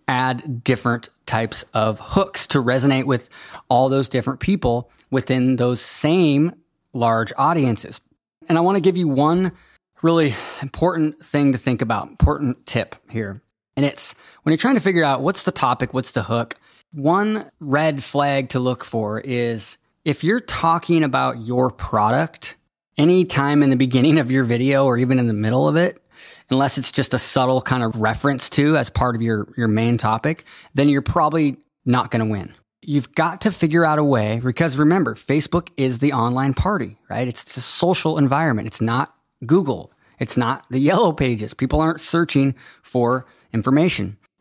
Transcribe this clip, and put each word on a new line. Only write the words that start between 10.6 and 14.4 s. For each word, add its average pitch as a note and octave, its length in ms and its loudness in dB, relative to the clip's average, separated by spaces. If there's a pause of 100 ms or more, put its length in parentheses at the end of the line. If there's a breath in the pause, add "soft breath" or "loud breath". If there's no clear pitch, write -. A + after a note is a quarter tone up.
important D#3+ 560 -2
thing C#3+ 360 0
to B2+ 40 -2
think B2 240 -2
about, G2+ 280 -4
important C#3+ 560 0
tip - 300 -4 (140)
here. G#2 320 -8 (360)
And C#3 80 2
it's - 300 -6 (280 soft breath)